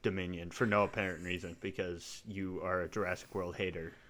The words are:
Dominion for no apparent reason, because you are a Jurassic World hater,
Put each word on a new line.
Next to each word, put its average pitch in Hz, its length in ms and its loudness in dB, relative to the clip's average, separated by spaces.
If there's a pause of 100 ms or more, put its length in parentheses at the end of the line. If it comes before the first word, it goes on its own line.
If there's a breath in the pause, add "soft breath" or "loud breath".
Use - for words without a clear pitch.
Dominion 90 480 0
for 123 160 2
no 104 180 8
apparent 92 400 0
reason, 90 380 -2
because 90 680 -4
you 95 360 -2
are 92 180 2
a 82 80 -2
Jurassic 92 440 -2
World 87 220 -2
hater, 82 380 -2 (160)